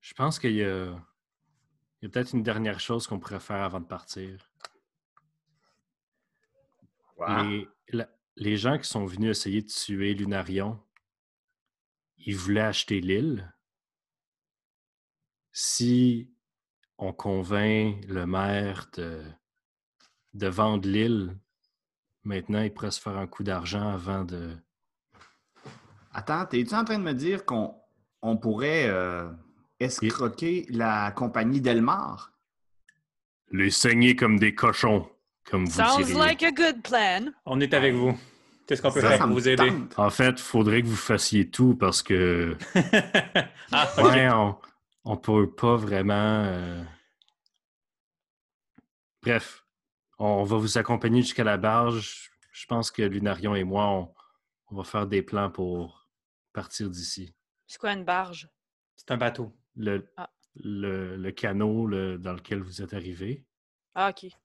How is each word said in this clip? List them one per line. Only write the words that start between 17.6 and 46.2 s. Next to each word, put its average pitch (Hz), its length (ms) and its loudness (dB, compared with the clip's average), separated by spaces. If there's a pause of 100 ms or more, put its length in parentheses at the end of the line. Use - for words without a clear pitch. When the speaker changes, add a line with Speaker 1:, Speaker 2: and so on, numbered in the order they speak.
Speaker 1:
le 92 180 -6
maire 98 680 -4
de, 82 300 -12 (1120)
de 101 140 -4
vendre 104 400 0
l'île, 101 500 0 (840)
maintenant, 104 380 -4
il 104 120 -2
pourrait 104 180 -8
se - 100 -10
faire 98 160 -8
un 95 100 -6
coup - 160 -12
d'argent 98 460 -4
avant 95 340 -6
de 85 320 -10 (1600)
Speaker 2:
Attends, 151 320 -4
t'es-tu 123 300 -2
en 226 100 0
train 220 140 -4
de 190 40 -2
me 156 100 -2
dire 175 320 -4
qu'on, 110 300 -2 (460)
on 113 160 0
pourrait, 127 520 0
euh, 90 400 -2 (500)
escroquer 127 880 -2
Speaker 1:
Et - 60 -10
Speaker 2:
la 110 380 0
compagnie 120 500 0
Delmar ? 123 720 0 (1160)
Speaker 1:
Les 95 200 2
saigner 123 440 6
comme 110 240 4
des 104 160 4
cochons, 107 520 4 (380)
comme 92 200 0
vous 85 60 -2 (100)
Speaker 3:
Sounds 247 220 4
Speaker 1:
diriez. 254 160 -2
Speaker 3:
like 311 240 4
a 330 80 4
good 302 300 2
plan. 214 500 0 (140)
Speaker 4:
On 135 160 0
est 143 140 2
avec 135 180 4
Speaker 2:
Ben, 123 60 0
Speaker 4:
vous. 123 200 2 (460)
Qu'est-ce - 160 -2
qu'on 135 100 4
peut 139 80 0
Speaker 2:
ça, 120 100 6
Speaker 4:
faire 131 100 8
Speaker 2:
ça - 40 6
Speaker 4:
pour 123 120 4
Speaker 2:
me 123 40 4
Speaker 4:
vous 120 80 2
aider ? 127 220 6
Speaker 2:
tente. - 280 -4
Speaker 1:
En 104 120 4
fait, 127 320 4
faudrait 110 400 4
que 117 60 0
vous 113 100 -2
fassiez 104 520 2
tout 127 260 6
parce 92 280 2
que 87 540 2 (160)
Speaker 4:
<laughs> - 960 0
Ah, 143 260 2
ok. 135 60 6
Speaker 1:
ouais, 131 260 8
on, 104 280 4 (480)
on 107 100 -2
peut 107 340 4
pas 120 280 2
vraiment, 104 640 2